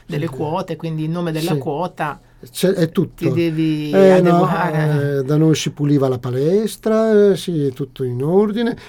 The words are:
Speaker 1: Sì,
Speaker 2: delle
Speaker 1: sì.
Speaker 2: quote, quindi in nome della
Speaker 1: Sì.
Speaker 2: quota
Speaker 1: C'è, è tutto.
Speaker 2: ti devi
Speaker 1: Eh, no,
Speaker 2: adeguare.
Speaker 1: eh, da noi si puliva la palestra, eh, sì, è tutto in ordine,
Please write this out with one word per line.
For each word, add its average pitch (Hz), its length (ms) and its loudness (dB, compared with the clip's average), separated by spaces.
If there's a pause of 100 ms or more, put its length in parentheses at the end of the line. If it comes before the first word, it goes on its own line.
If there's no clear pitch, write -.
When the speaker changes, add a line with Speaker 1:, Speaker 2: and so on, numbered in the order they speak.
Speaker 1:
Sì, - 60 -12
Speaker 2:
delle 156 160 -4
Speaker 1:
sì. 131 60 -8
Speaker 2:
quote, 165 420 -6
quindi 160 300 -6
in 160 60 -4
nome 170 200 -4
della 156 220 -2
Speaker 1:
Sì. 147 40 0
Speaker 2:
quota 156 640 -6 (280)
Speaker 1:
C'è, - 200 -2
è 160 220 0
tutto. - 340 -4
Speaker 2:
ti 131 80 0
devi 156 580 -2
Speaker 1:
Eh, 190 300 6
no, 175 220 4
Speaker 2:
adeguare. 151 760 0
Speaker 1:
eh, 135 40 -2
da 147 120 0
noi 156 200 4
si - 160 -6
puliva 143 360 0
la 127 120 -2
palestra, 208 1120 2
eh, 180 40 2
sì, 156 300 -2
è 135 60 0
tutto 135 320 -8
in 123 200 -4
ordine, 208 540 0 (120)